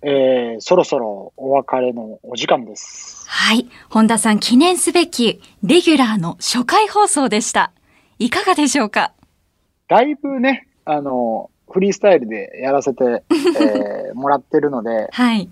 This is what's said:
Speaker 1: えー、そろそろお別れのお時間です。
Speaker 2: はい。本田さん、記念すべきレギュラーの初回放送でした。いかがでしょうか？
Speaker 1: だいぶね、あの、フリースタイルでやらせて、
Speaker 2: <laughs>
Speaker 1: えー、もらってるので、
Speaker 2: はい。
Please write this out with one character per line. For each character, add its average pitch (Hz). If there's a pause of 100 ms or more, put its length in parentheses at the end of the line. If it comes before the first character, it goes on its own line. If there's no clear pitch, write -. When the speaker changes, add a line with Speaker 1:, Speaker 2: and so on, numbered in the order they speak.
Speaker 1:
え 131
ー、 107
そ -
ろ 160
そ 143
ろ 104
お 135
別 135
れ 127
の 110
お 123
時 135
間 151
で 107
す。 -
Speaker 2:
は -
い。 240 (220)
本 220
田 220
さ 220
ん、 208
記 226
念 339
す 339
べ 330
き - (220)
レ 285
ギ 320
ュ -
ラ 254 (120)
ー 185
の 170
初 -
回 392
放 415
送 277
で 214
し -
た。 190 (480)
い 240
か 392
が 381
で 294
し 269
ょ 220
う 208
か？ - (760)
Speaker 1:
だ 202
い 294
ぶ 277
ね、 262 (180)
あ 151
の、 120 (220)
フ -
リ 196
ー 196
ス -
タ 202
イ 156
ル 120
で 107 (100)
や 131
ら 139
せ 135
て、 120
Speaker 2:
<laughs> - (260)
Speaker 1:
え -
ー、 -
も 135
ら 143
っ 135
て 151
る 143
の 127
で、 113
Speaker 2:
は 240
い。 180